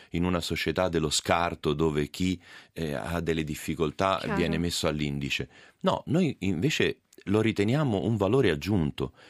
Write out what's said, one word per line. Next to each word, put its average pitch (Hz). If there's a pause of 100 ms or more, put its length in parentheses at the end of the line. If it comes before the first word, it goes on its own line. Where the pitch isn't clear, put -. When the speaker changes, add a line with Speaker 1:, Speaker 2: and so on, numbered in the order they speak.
(120)
Speaker 1:
in 85
una 90
società 82
dello 82
scarto 85
dove 73
chi, 92 (300)
eh, 80
ha 71
delle 80
difficoltà 78
Speaker 2:
Chiaro. -
Speaker 1:
viene 82
messo 85
all'indice. 71 (320)
No, 170
noi 156
invece 95 (260)
lo 104
riteniamo 110
un 113
valore 101
aggiunto 76 (180)